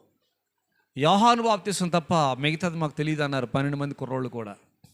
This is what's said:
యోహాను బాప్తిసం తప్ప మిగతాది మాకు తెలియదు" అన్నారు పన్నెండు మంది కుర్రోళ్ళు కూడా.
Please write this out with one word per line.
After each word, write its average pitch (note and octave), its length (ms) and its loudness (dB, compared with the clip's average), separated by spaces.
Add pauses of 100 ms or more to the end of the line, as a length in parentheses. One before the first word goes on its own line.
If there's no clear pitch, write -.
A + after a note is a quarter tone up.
(960)
యోహాను G#3 460 4
బాప్తిసం F#3+ 460 0
తప్ప F3 240 0
మిగతాది D#3 640 0
మాకు D3+ 200 -4
తెలియదు" D3+ 260 -2
అన్నారు C#3 220 -2
పన్నెండు C#3+ 320 -2
మంది C#3+ 180 -6
కుర్రోళ్ళు B2+ 340 -6
కూడా. A2 260 -10 (380)